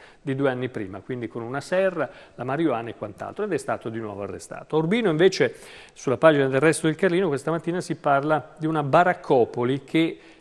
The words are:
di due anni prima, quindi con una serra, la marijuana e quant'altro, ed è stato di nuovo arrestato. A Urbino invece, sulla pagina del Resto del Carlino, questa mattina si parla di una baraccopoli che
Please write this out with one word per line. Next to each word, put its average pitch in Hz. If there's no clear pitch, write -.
di 139
due 139
anni 127
prima, 98
quindi 123
con 117
una 131
serra, 180
la 135
marijuana 127
e 104
quant'altro, 104
ed 208
è 151
stato 120
di 113
nuovo 104
arrestato. -
A 156
Urbino 190
invece, 160
sulla 123
pagina 143
del 135
Resto 156
del 156
Carlino, 180
questa 139
mattina 165
si -
parla 147
di 151
una 156
baraccopoli 139
che 160